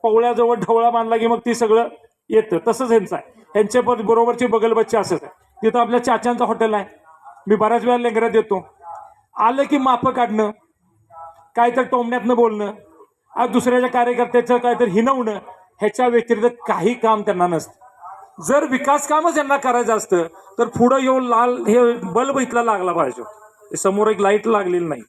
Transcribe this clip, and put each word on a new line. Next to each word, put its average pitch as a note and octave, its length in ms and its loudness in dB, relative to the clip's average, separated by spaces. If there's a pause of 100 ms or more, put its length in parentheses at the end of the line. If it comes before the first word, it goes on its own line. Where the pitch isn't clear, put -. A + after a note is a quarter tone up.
पवळ्याजवळ A#3 540 2
ढवळा A3+ 340 2
बांधला A3+ 260 0
की A3+ 100 0
मग A#3 120 0
ती A#3 160 -2
सगळं A3+ 340 2 (400)
येतं, - 300 2 (100)
तसंच A#3 220 -2
ह्यांचं G3 260 2
आहे. - 260 -14 (120)
ह्यांच्या G#3+ 280 2
ब-, A#3 200 0
बरोबरचे A#3 440 2
बगलबच्चे A3+ 520 0
असंच F3+ 240 -2
आहे. C#3 100 -18 (300)
तिथं A3 180 2
आपल्या A#3+ 240 0
चाच्यांचं A#3+ 400 0
हॉटेल A3 300 -2
आहे, G3+ 100 -4 (640)
मी G3+ 100 2
बऱ्याच G#3+ 280 0
वेळा B3 120 2
लेंगऱ्यात A#3 380 0
येतो, G#3 420 -2 (600)
आलं B3+ 240 0
की C#4+ 160 0
मापं C4 320 0
काढणं, G#3+ 400 0 (1040)
काय A#3+ 140 2
तर B3+ 120 -2
टोमण्यातनं A#3+ 520 -2
बोलणं, G#3+ 380 0 (640)
आज A#3+ 120 0
दुसऱ्याच्या B3 420 0
कार्यकर्त्याचं A#3+ 680 0
काय A#3+ 180 0
तर A#3+ 100 0
हिनवणं, A3+ 500 0 (460)
ह्याच्या G#3+ 280 0
व्यतिरिक्त A#3 480 0 (120)
काही G#3+ 260 0
काम A3 280 0
त्यांना F3+ 240 0
नसतं. - 400 -6 (560)
जर C4+ 220 0
विकास C4+ 440 -2
कामच D#4 300 0
यांना C#4 180 0
करायचं A#3+ 400 0
असतं F3+ 260 0 (360)
तर A#3+ 60 2
पुढं B3 360 2
येऊन C4 240 0
लाल B3 320 0
हे A#3 360 4
बल्ब A#3+ 460 -2
इथला A#3+ 240 -2
लागला G3 300 -2
पाहिजे. B2+ 300 -2 (440)
हे - 100 -12
समोर G3+ 320 0
एक G3+ 120 -2
लाईट G#3 260 2
लागलेली F#3 380 0
नाही C#3 240 -6